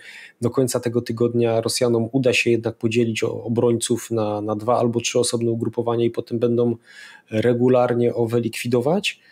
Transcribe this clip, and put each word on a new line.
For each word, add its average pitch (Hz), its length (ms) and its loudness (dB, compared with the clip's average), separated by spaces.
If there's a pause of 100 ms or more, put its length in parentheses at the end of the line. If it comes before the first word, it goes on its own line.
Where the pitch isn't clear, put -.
(400)
do 117 100 0
końca 123 300 0
tego 117 220 -2
tygodnia 117 580 0
Rosjanom 117 520 0
uda 127 200 2
się - 180 2
jednak 117 260 0
podzielić 113 480 0
o-, 110 200 -4
obrońców 117 680 0
na, 107 300 -2
na 107 160 -4
dwa 113 220 0
albo 117 220 0
trzy - 180 -2
osobne 117 320 0
ugrupowania 117 540 -2
i 117 60 2
potem 120 280 -6
będą 117 380 2 (540)
regularnie 120 840 2
owe 120 260 0
likwidować. 123 800 0 (100)